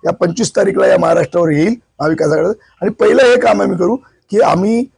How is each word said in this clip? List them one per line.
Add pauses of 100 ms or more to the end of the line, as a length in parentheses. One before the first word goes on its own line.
या
पंचवीस
तारीखला
या
महाराष्ट्रावर
येईल (260)
महाविकास
आघाडीचं, (280)
आणि
पहिलं
हे
काम
आम्ही
करू (340)
की
आम्ही (140)